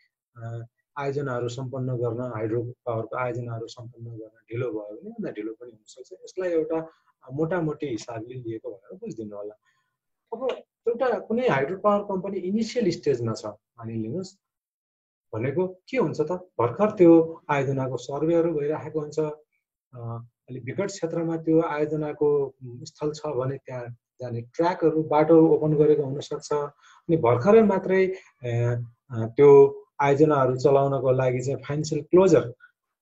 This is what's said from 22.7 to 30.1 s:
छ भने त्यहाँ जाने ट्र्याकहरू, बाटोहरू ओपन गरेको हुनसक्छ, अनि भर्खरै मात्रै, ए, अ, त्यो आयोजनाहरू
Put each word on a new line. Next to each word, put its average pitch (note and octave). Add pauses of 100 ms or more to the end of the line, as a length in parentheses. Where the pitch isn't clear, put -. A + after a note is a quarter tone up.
छ D3+
भने C3+
त्यहाँ B2+ (320)
जाने A#2+
ट्र्याकहरू, E3
बाटोहरू D#3
ओपन D3+
गरेको D3
हुनसक्छ, C#3+
अनि -
भर्खरै B2
मात्रै, F#3+ (300)
ए, A#2+ (580)
अ, A2+
त्यो C#3 (200)
आयोजनाहरू C#3+